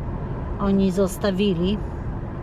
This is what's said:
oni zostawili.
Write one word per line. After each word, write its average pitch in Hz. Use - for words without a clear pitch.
oni 196
zostawili. 190